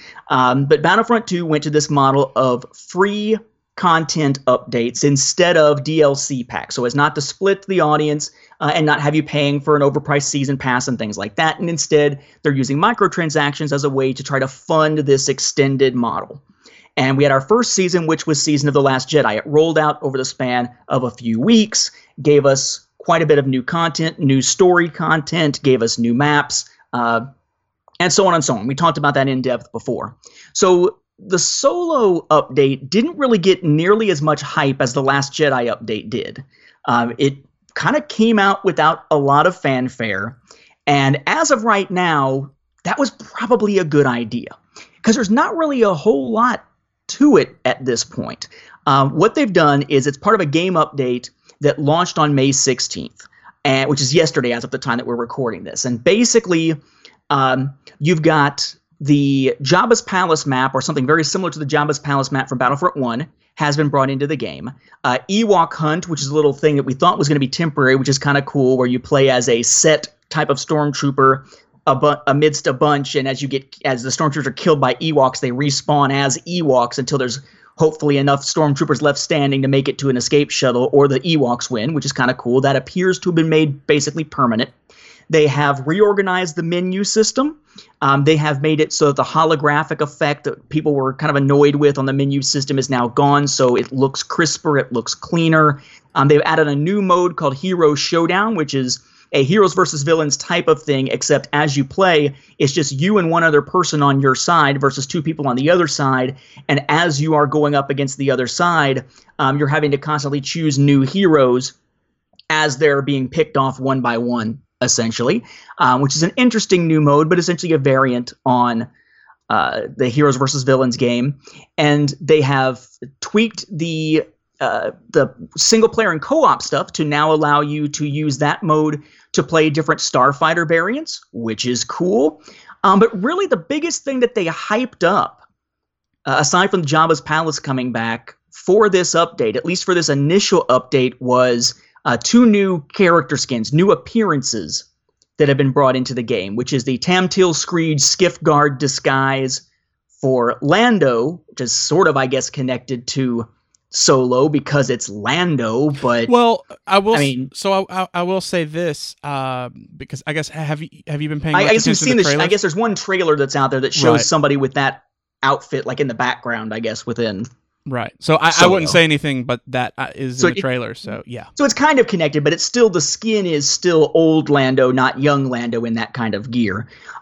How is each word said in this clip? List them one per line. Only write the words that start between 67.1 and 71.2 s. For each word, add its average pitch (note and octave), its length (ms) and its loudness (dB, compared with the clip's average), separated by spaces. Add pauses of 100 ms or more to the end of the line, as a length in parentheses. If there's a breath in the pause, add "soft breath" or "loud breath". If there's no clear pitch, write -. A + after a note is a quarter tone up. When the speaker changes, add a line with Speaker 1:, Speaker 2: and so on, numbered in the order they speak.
Speaker 1:
was C#3+ 100 0
gonna D3 120 0
be C3+ 80 0
temporary, C#3 500 0
which C3+ 100 -2
is C#3 100 0
kinda C#3+ 260 0
cool, C3 340 2
where B2+ 100 0
you B2 120 -2
play C3+ 300 2
as B2 200 2
a A#2 120 2
set D3+ 460 2 (220)
type D3+ 200 -2
of C#3 80 0
stormtrooper C#3 880 0 (400 soft breath)